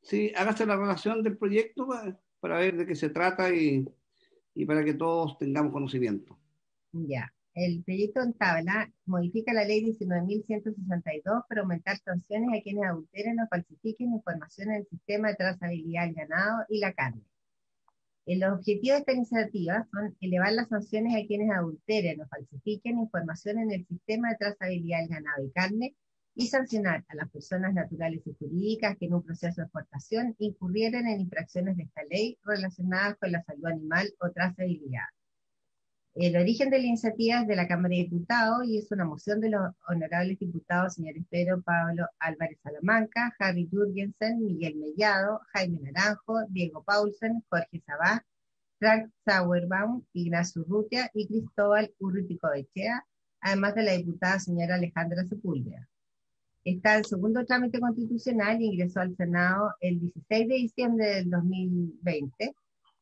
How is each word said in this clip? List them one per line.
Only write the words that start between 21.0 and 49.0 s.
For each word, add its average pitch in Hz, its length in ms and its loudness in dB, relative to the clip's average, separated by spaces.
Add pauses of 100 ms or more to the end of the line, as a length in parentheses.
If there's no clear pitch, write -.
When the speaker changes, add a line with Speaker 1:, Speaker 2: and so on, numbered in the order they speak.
Speaker 2:
a 214 100 0
quienes 208 240 0
adulteren 170 720 0
o 147 60 -12
falsifiquen 208 720 -6
información 190 600 -4
en 220 120 0
el 180 160 -4
sistema 220 420 -2
de 226 80 -2
trazabilidad 180 640 -2
del 165 100 -4
ganado 147 360 -4
y 135 60 -8
carne 214 440 0 (420)
y 240 100 0
sancionar 214 600 0
a 156 80 -16
las 156 140 -6
personas 185 440 -2
naturales 165 520 -2
y 147 80 -8
jurídicas 196 640 -2
que 180 80 -4
en 175 80 0
un 175 100 2
proceso 170 380 -6
de 160 60 -6
exportación 220 720 -4
incurrieren 214 680 0
en 208 140 0
infracciones 185 560 -2
de 165 60 -4
esta 147 200 -12
ley 208 400 -2
relacionadas 190 760 0
con 185 140 -2
la 170 140 -2
salud 151 220 -8
animal 165 520 -2
o 175 120 -2
trazabilidad. 170 760 -2 (1080)
El 175 240 4
origen 233 320 4
de 262 100 6
la 247 60 2
iniciativa 226 560 2
es 220 60 0
de 208 100 2
la 175 100 2
Cámara 180 260 2
de 175 100 4
Diputados 226 640 2
y 220 120 0
es 208 120 -4
una 196 140 0
moción 202 380 -2
de 220 80 2
los 208 120 2 (280)
honorables 175 500 0
diputados 175 540 -2
señores 160 360 -8
Pedro 180 320 0
Pablo 170 460 0 (120)
Álvarez 160 440 -4
Salamanca, 220 760 0
Harry 175 320 0
Jürgensen, 208 760 0
Miguel 160 320 -2
Mellado, 196 640 0 (100)
Jaime 180 300 0
Naranjo, 208 640 0
Diego 175 360 -4
Paulsen, 208 640 0
Jorge 170 360 -2
Sabá, 170 400 2 (540)
Frank 220 320 4 (140)